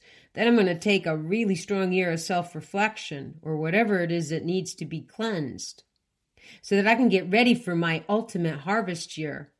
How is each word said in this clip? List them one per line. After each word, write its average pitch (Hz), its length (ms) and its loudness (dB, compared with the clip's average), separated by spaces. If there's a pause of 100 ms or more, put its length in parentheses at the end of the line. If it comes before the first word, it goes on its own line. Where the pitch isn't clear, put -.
(340)
Then 226 140 2
I'm 240 80 8
gonna 185 220 4
take 196 280 2
a 160 100 0
really 190 400 0
strong 190 360 -2
year 185 180 2
of 165 100 -2
self-reflection 175 1200 -4
or 156 140 -4
whatever 185 440 2
it 170 100 -2
is 165 200 -2
that 160 140 -4
needs 180 320 -4
to 165 100 -10
be 151 160 -10
cleansed 165 840 -8 (760)
so - 140 0
that 196 100 4
I 226 80 6
can 240 140 4
get 185 220 2
ready 240 240 6
for 185 200 -2
my 165 340 0
ultimate 185 520 -2
harvest 180 580 -4
year 143 420 -8